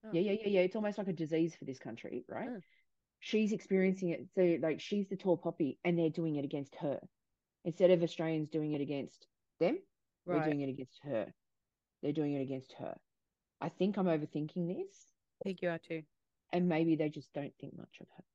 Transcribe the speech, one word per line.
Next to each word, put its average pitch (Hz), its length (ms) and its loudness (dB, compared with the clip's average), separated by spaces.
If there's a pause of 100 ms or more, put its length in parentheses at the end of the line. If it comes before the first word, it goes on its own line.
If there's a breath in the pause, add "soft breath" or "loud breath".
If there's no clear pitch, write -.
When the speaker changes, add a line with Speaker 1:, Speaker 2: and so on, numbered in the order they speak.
Speaker 1:
Oh. 220 80 -12
Speaker 2:
Yeah, 170 80 2
yeah, 202 120 2
yeah, 214 160 0
yeah. 196 120 4
It's 185 160 2
almost 208 220 -2
like 202 100 -4
a 190 40 -2
disease 160 440 0
for - 80 -14
this 131 140 -8
country, - 500 -10
right? 214 200 -6
Speaker 1:
Mm. 233 140 -10 (580 soft breath)
Speaker 2:
She's 214 320 2
experiencing 190 580 2
it. - 240 -4
So, 175 260 6
like, 156 200 0
she's 202 280 -2
the 190 80 -6
tall 180 200 4
poppy 160 480 -2
and 170 140 2
they're 160 120 4
doing 160 260 -2
it 139 80 -2
against 143 320 -8
her. 143 240 -4 (640)
Instead 180 260 6
of 170 120 6
Australians 160 460 -2
doing 151 240 -2
it 147 80 -2
against 143 460 -6 (320)
them, 233 200 2 (460)
we're 175 120 0
Speaker 1:
Right. 156 80 2
Speaker 2:
doing 147 160 0
it 139 80 -2
against 131 340 -10
her. 131 300 -4 (680)
They're 147 100 0
doing 147 220 0
it 139 80 -2
against 131 320 -6
her. - 220 -8 (640)
I - 100 -4
think 196 260 0
I'm 190 100 2
overthinking 156 600 0
this. 330 440 -8 (280)
Speaker 1:
I - 40 -10
think 190 180 -6
you 180 80 0
are 165 80 -4
too. 160 260 -8 (480)
Speaker 2:
And 180 160 2
maybe 165 280 4
they 151 120 2
just 151 240 -8
don't 143 280 -8
think - 160 -14
much - 240 -18
of - 60 -18 (100)
her. - 80 -20 (100)